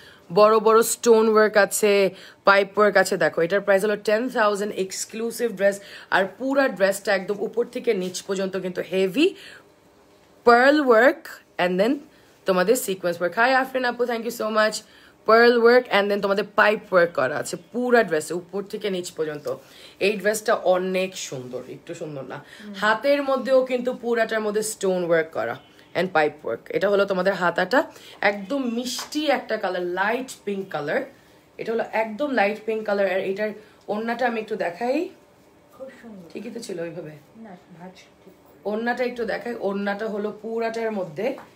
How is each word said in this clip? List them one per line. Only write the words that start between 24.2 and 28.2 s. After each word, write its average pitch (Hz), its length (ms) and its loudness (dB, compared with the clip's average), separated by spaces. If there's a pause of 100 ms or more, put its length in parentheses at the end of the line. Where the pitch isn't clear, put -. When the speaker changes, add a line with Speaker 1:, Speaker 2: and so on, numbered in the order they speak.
Speaker 1:
মধ্যে 208 160 -2 (100)
স্টোন 185 360 -2
ওয়ার্ক 165 200 2 (100)
করা 117 160 -4 (440)
and 185 180 0
পাইপ 151 180 2 (100)
ওয়ার্ক। - 180 -6 (140)
এটা 185 160 0
হলো 196 200 2
তোমাদের 185 300 0
হাতাটা, 180 360 0 (520)